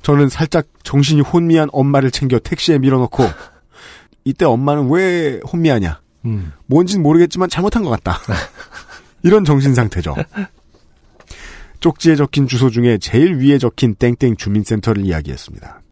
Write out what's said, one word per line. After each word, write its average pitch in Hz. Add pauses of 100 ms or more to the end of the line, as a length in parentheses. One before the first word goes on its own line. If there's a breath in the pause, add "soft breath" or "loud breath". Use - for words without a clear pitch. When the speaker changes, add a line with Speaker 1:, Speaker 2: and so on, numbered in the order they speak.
Speaker 1:
저는 143
살짝 160 (180)
정신이 143
혼미한 165
엄마를 135
챙겨 127
택시에 -
밀어넣고 131 (960 loud breath)
이때 135
엄마는 139
왜 170 (100)
혼미하냐? 127 (260)
Speaker 2:
음. 98 (140)
Speaker 1:
뭔진 180
모르겠지만 170
잘못한 202
것 151
같다. 92
<laughs> -
이런 196
정신 139
상태죠. 92 (1700 loud breath)
쪽지에 160
적힌 139
주소 127
중에 120
제일 160
위에 139
적힌 120
땡땡 120
주민센터를 104
이야기했습니다. 76 (100)